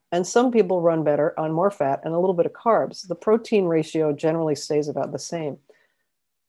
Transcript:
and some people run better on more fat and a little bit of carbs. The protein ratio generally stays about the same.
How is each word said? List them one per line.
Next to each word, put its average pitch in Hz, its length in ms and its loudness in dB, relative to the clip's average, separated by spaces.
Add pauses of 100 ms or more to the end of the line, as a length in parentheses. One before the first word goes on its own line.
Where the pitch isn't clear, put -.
(120)
and 175 140 0
some 247 260 2
people 190 300 2
run 165 220 2
better 147 360 2
on 160 140 -2
more 180 180 2
fat 139 320 -2
and 160 100 -4
a 170 60 0
little 185 140 2
bit 170 120 2
of 151 80 -6
carbs. 196 540 0
The 175 80 -6
protein 220 500 0
ratio 160 480 0
generally 160 420 -2
stays 147 320 -2
about 139 240 -4
the 143 80 -8
same. 156 380 -8 (920)